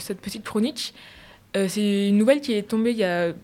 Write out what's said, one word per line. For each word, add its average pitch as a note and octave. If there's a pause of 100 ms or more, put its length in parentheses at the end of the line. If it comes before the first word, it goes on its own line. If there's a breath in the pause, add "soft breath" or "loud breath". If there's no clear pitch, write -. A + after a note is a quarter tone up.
cette F#3+
petite G#3
chronique, - (640 loud breath)
euh, G3
c'est G3+
une G3+
nouvelle C4
qui B3+
est G#3
tombée A3
il A#3
y G#3+
a, F3 (120)